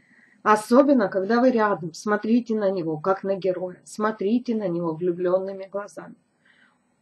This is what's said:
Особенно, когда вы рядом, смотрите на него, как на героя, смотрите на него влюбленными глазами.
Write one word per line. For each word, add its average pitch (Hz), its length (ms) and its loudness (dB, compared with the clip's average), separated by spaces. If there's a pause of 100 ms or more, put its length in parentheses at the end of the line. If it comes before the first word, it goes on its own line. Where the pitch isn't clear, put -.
(440)
Особенно, 240 640 4
когда 202 320 0
вы 262 100 6
рядом, 202 420 0
смотрите 220 600 0
на 208 140 0
него, 165 280 -4
как 190 260 -2
на 196 120 -2
героя, 180 480 -4
смотрите 220 720 -2
на 214 120 -4
него 170 260 -2
влюбленными 180 760 -2
глазами. 185 440 -12 (880)